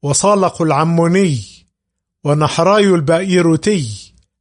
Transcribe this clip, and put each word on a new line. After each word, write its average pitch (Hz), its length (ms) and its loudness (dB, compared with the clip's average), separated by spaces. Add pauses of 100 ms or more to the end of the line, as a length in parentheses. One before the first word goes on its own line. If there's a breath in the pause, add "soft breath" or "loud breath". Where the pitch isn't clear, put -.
وصالق 185 600 0
العموني، 165 800 0 (800)
ونحراي 165 640 0
البائروتي، 170 1300 0 (280)